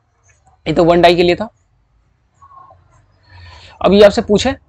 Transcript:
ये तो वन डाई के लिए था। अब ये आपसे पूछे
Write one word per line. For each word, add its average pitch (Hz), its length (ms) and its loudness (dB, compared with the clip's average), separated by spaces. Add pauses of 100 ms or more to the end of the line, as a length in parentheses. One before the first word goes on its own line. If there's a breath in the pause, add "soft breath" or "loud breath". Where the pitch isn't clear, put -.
(680)
ये 160 60 -4
तो 170 120 0
वन 175 180 2
डाई 175 140 2
के 180 60 0
लिए 175 140 -2
था। 220 120 -10 (2250 soft breath)
अब 180 80 0
ये 202 120 4
आपसे 202 180 2
पूछे 208 340 -4 (120)